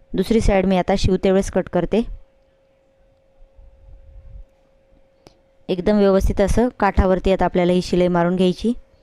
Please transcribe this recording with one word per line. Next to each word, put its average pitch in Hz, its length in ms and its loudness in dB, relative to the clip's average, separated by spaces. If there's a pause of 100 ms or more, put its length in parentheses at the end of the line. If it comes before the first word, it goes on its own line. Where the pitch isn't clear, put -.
(120)
दुसरी 214 280 0
साईड 196 260 2
मी 190 100 2
आता 180 220 0
शिवते 190 320 0
वेळेस 190 200 0
कट 180 180 -2
करते. 180 340 -2 (3750)
एकदम 185 300 0
व्यवस्थित 196 420 2
असं 220 280 2 (120)
काठावरती 190 520 0
आता 180 120 0
आपल्याला 175 280 0
ही 180 100 0
शिलाई 180 260 0
मारून 175 280 0
घ्यायची 185 360 0 (300)